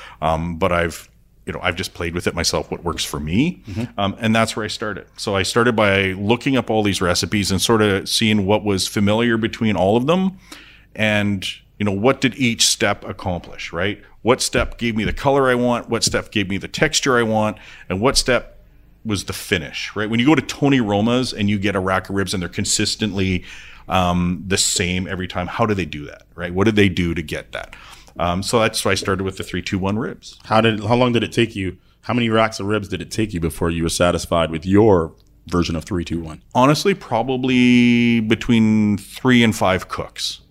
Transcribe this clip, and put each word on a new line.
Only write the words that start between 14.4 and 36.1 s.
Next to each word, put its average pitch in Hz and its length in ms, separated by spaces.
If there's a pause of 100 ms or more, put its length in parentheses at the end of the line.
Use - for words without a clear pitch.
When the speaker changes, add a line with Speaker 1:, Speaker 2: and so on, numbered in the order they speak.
Speaker 1:
step - 340
gave 117 200
me 107 80
the 90 100
color 135 340
I 123 60
want? 123 340
What 110 160
step - 260
gave 98 200
me 98 80
the - 100
texture 151 480
I 120 60
want? 107 340 (320)
And 95 140
what 135 160
step - 400 (520)
was 101 160
the - 80
finish, - 640
right? 104 120
When 117 120
you 120 60
go 156 80
to 135 80
Tony 139 380
Roma's 113 520
and 104 180
you 104 80
get 98 160
a 98 60
rack 95 280
of 98 60
ribs 98 200
and 92 80
they're 85 60
consistently, 98 960 (440)
um, 87 580
the 95 120
same 92 500
every 90 180
time, 87 200
how - 200
do 107 80
they 90 120
do 73 200
that, - 280
right? 87 180
What 95 140
do 113 60
they 101 160
do 85 260
to 82 80
get 76 300
that? - 220 (440)
Um, 87 240
so 120 180
that's 110 240
why 101 80
I - 20
started 95 300
with 92 140
the 92 60
three 90 180
two - 160
one 98 200
ribs. - 460
Speaker 2:
How 110 160
did, 107 240
how 113 120
long 123 160
did 117 100
it 90 100
take 117 240
you? 95 220 (240)
How 110 120
many 120 140
racks 110 320
of 98 60
ribs 101 220
did 90 120
it - 100
take 110 220
you 85 80
before 82 300
you 82 120
were 82 60
satisfied 85 600
with 80 160
your 95 480 (320)
version 85 300
of 80 80
three 87 200
two 82 160